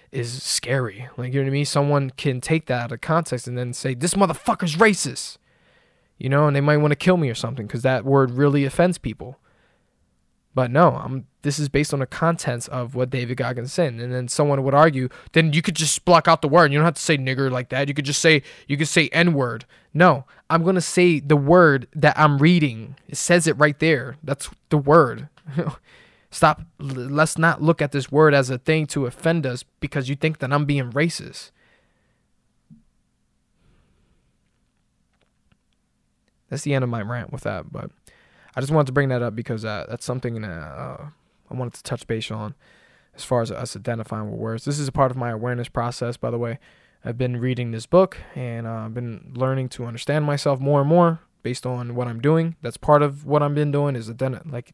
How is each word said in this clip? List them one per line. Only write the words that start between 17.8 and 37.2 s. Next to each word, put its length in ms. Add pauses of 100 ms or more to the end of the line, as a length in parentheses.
You 80
could 100
just 160
say, 220 (240)
you 100
could 100
say 240
N-word." 540 (300)
No, 300 (260)
I'm 120
gonna 160
say 400
the 160
word 600
that 220
I'm 200
reading. 580 (120)
It 100
says 300
it 100
right 220
there. 440
That's 260 (200)
the 80
word. 500 (300)
<laughs> 760
Stop. 300 (180)
L-, 80
let's 500
not 260
look 180
at 100
this 200
word 240
as 160
a 80
thing 280
to 200
offend 400
us 160 (160)
because 280
you 80
think 220
that 160
I'm 120
being 260
racist. 580 (4000)
That's 140
the 120
end 80
of 80
my 100
rant 300